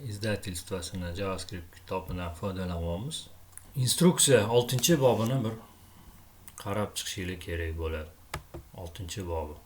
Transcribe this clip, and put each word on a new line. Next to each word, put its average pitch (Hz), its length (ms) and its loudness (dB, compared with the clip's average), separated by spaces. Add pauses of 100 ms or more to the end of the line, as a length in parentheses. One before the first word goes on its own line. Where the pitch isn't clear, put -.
izdательствосini 95 1120 -4
JavaScript 95 580 -6
kitobidan 90 600 -6
foydalanyapmiz. 90 920 -4 (460)
Instruksiya 127 760 6
oltinchi 123 520 4
bobini 113 440 4
bir 110 100 -2 (1040)
qarab 101 380 -4
chiqishinglar 90 460 -6
kerak 82 380 -4
bo'ladi. 78 320 -4 (640)
Oltinchi 90 520 -10
bobi. 78 400 -6